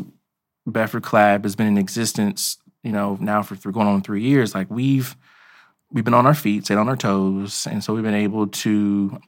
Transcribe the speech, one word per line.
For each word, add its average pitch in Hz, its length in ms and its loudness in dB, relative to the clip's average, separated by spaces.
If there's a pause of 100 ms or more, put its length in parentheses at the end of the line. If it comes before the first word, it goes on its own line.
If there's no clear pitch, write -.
(680)
Bedford 110 360 -2
Collab 104 400 4
has 101 120 -4
been 110 120 0
in 104 100 4
existence, 101 800 -2 (260)
you 117 100 -6
know, 101 280 -2
now 104 220 0
for 98 140 -12
th-, 95 180 -8
going 107 140 2
on 101 120 2
three 101 220 -4
years, 127 320 2
like, 95 160 -4
we've, 131 460 0 (760)
we've 117 120 -2
been 120 100 2
on 123 120 8
our 147 80 6
feet, 104 300 -2
stayed 104 140 2
on 110 100 2
our 131 80 -2
toes. 98 760 -2
And 101 140 -4
so 110 100 -4
we've 110 100 -2
been 107 100 0
able 104 320 0
to, 101 800 0